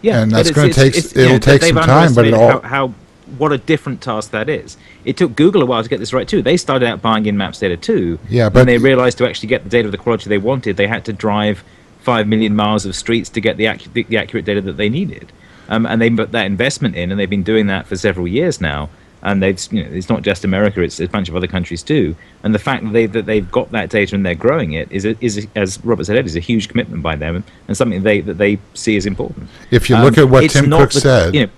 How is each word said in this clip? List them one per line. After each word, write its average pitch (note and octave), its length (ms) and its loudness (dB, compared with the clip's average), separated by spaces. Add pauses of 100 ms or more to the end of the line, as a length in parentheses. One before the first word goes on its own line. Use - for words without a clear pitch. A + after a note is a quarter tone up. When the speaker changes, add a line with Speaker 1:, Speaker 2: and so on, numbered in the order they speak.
Speaker 1:
Yeah, G3 200 2
Speaker 2:
And A2 100 2
Speaker 1:
but A2 60 2
Speaker 2:
that's E3 120 4
Speaker 1:
it's, D3+ 60 0
Speaker 2:
gonna D3 120 4
Speaker 1:
it's, A2 80 2
Speaker 2:
take C3+ 220 4
Speaker 1:
it's, E3+ 80 0
Speaker 2:
s-, - 100 -14
it'll C3+ 80 6
Speaker 1:
you B2+ 100 6
know, B2+ 60 4
Speaker 2:
take C3+ 220 6
Speaker 1:
they've E3 120 4
Speaker 2:
some D#3+ 100 2
time, D#3 300 4
but A#2 140 6
it A2+ 60 4
Speaker 1:
underestimated - 0 -
Speaker 2:
all A2+ 280 4
Speaker 1:
how, C3 260 -4
how, A#2+ 60 -8 (440)
what D3 160 0
a C#3 40 -2
different D3 440 -4
task G#2+ 300 -6
that A2+ 180 -4
is. - 260 -8 (300)
It - 100 -4
took D3 200 -2
Google F3+ 260 4
a B2+ 40 2
while A#2+ 160 0
to A2+ 60 -4
get A#2 120 -4
this G#2+ 120 -8
right C3 160 -2
too. G3 140 0
They A#2+ 160 2
started B2+ 300 0
out F#2+ 140 -4
buying A2 240 0
in G#2 120 -2
Maps F#2+ 220 -6
data F2+ 180 -2
too. F2+ 500 -2
Speaker 2:
Yeah, A#2 180 0
Speaker 1:
When G#2 80 0
Speaker 2:
but B2+ 120 8
Speaker 1:
they B2 140 4
realized B2+ 400 4
to B2 80 2
actually - 200 -6
get A#2 160 -2
the G2+ 60 -14
data A2+ 180 2
of G2 60 -6
the G2+ 40 -8
quality A2+ 300 -2
they G2+ 120 0
wanted, A2+ 360 -4
they G2+ 120 0
had G#2 180 -6
to A2 80 -8
drive G#2 500 -2 (380)
five A2+ 260 0
million G#2+ 260 0
miles G#2+ 320 0
of F#2+ 120 -8
streets A#2 320 -4
to - 100 -6
get G#2+ 160 -2
the G#2+ 80 -4
accu-, - 300 -4
the, A#2 100 -4
the A2 140 -4
accurate G2+ 260 -6
data G2+ 160 -2
that F#2+ 160 -8
they G#2 140 -2
needed. D#3+ 420 -8 (380)
Um, A2+ 160 -2
and A2+ 160 0
they A2+ 80 4
put A2 240 -2
that G#2+ 140 -2
investment G2+ 500 -4
in, F2 120 -4
and G2 100 -4
they've G2 100 -2
been G2 140 -4
doing A2 240 0
that F#2+ 200 -4
for - 80 -8
several F2+ 320 -2
years C#3+ 320 -2
now. D2 300 -6 (360)
And G2 160 0
they've, F#2+ 160 0 (140)
you G#2 100 -2
know, - 80 -10
it's F2+ 200 -10
not A#2 120 0
just G2 220 -4
America; G2 380 0
it's E2 180 -4
a F2+ 80 -4
bunch F#2 220 -6
of E2 80 -8
other F#2 100 -4
countries F2 340 -6
too. G#2+ 320 -2 (300)
And G#2+ 100 0
the G#2 60 0
fact - 240 -6
that G#2+ 80 -6
they, A2+ 140 2
that G#2 200 -4
they've G#2 240 -2
got - 220 -4
that G#2 180 -4
data G2+ 260 0
and G2 100 0
they're F2 100 -2
growing A2+ 380 -2
it D#2 180 -6
is, F#2+ 140 -4
a, A2 180 -2
is G#2 220 -4
a, - 20 -18 (100)
as G2 280 -4
Robert A#2 220 -2
said, B2 180 0
is E2+ 100 -8
a F2+ 60 -4
huge A2 260 -2
commitment A#2 340 -6
by D#2 140 -4
them, D#2+ 260 -6 (280)
and G2+ 80 -4
something A2 260 -2
they, G#2 160 2
that F2 140 -8
they G2+ 260 0 (140)
see A2 240 -2
as F#2 80 -2
important. - 420 -8 (240)
Speaker 2:
If A#2+ 180 2
you B2+ 60 6
Speaker 1:
Um, A#2 80 6
Speaker 2:
look C3 140 6
at D3 100 8
what C3 160 6
Speaker 1:
it's D#3 120 2
Speaker 2:
Tim C#3+ 120 4
Speaker 1:
not C#3+ 140 6
Speaker 2:
Cook C3+ 100 4
Speaker 1:
the, C#3+ 80 0
Speaker 2:
said, A#2 360 4
Speaker 1:
you C#3 100 2
know F#2+ 120 -10